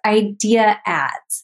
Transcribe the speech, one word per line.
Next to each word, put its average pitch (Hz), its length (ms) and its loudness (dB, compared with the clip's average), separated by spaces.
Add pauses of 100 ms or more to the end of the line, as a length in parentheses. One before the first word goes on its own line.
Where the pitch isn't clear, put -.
idea 214 800 2
ads. - 580 -6